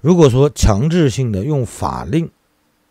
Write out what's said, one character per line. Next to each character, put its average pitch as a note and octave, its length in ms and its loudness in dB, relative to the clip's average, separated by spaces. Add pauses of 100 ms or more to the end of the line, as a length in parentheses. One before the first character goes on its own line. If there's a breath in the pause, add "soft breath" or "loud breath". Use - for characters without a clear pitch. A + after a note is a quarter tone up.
如 E3 140 2
果 D#3+ 160 6
说 C3+ 200 2
强 A2+ 380 0
制 D#3+ 220 0
性 A#2+ 220 -4
的 F#2+ 120 -4
用 C#3 220 -4
法 B1+ 380 -8
令 D#3 260 -4 (600)